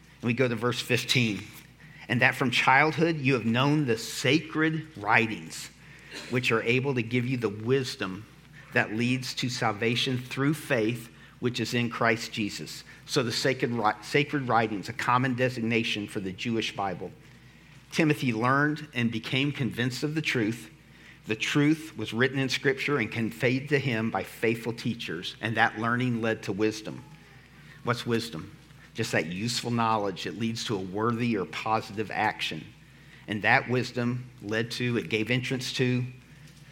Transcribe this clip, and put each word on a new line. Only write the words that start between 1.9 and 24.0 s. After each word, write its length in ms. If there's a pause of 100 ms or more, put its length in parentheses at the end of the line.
"And 140
that 140
from 140
childhood 680
you 160
have 120
known 400
the 120
sacred 1000
writings, 760 (600)
which 220
are 120
able 320
to 80
give 220
you 100
the 140
wisdom 760 (460)
that 240
leads 400
to 140
salvation 680
through 360
faith, 560 (320)
which 180
is 140
in 160
Christ 420
Jesus." 540 (200)
So 160
the 120
sacred, 440 (240)
sacred 460
writings, 400
a 60
common 420
designation 720
for 140
the 100
Jewish 420
Bible. 380 (800)
"Timothy 400
learned 600
and 180
became 400
convinced 520
of 120
the 60
truth. 480 (580)
The 80
truth 640
was 160
written 260
in 80
Scripture 500
and 140
conveyed 580
to 80
him 320